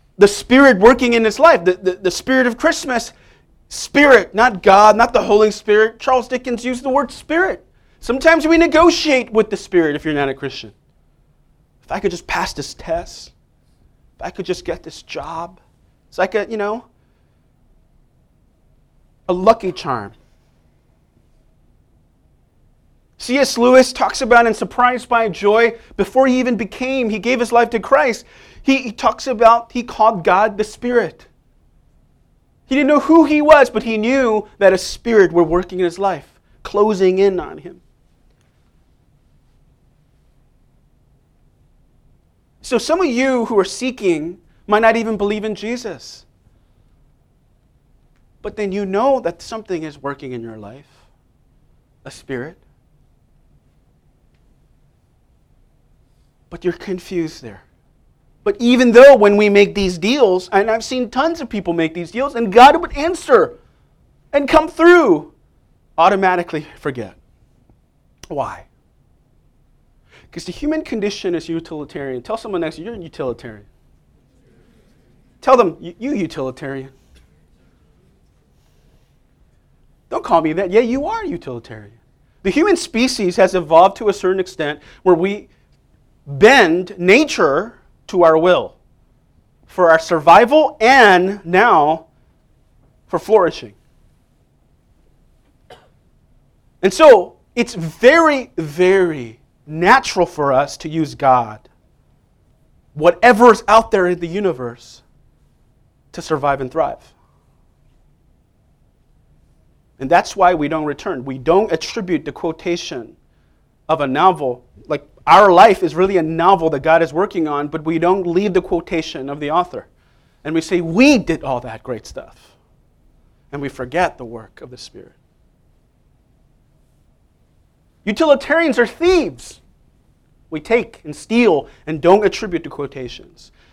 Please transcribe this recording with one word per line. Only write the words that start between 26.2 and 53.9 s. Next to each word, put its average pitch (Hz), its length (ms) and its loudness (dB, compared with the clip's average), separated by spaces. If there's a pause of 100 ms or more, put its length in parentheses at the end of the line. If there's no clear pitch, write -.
he 254 120 0
even 247 180 -2
became, 254 520 -6
he 208 100 -6
gave 233 200 -2
his 233 140 -6
life 233 160 2
to 233 100 -6
Christ, 269 460 -2 (360)
he, 269 220 0
he 233 80 -12
talks - 360 -4
about, 233 440 2
he 240 120 -6
called 220 400 -2
God 202 340 0
the 214 60 -4
Spirit. 233 640 -6 (1400)
He 262 100 -4
didn't 277 120 2
know 294 120 4
who 320 260 4
he 294 160 0
was, 294 280 6
but 214 140 -6
he 226 140 -4
knew 226 500 -2 (100)
that 190 160 4
a 185 40 0
spirit 196 540 0
were 170 120 4
working 180 360 -4
in 180 60 -2
his 175 120 -6
life, 190 420 -6 (240)
closing 190 560 0
in 190 200 2
on 151 180 -12
him. 160 240 -20 (4000)
So 254 160 -4
some 339 240 -2
of 349 60 0
you 254 380 -2
who 226 120 -6
are 190 80 2
seeking 185 760 -6 (280)
might 208 140 0
not 226 140 2
even 226 220 -6
believe 208 280 -6
in 214 100 -8
Jesus. 226 720 -12 (2250)
But 214 140 -14
then 202 160 -6
you 202 140 -6
know 233 360 -2
that 170 200 -8
something 185 420 -10
is 147 140 -14
working 135 360 -12
in 120 100 -10
your 113 140 -16
life, 110 500 -20 (1000)
a 135 60 -20
spirit. 135 460 -14 (4000)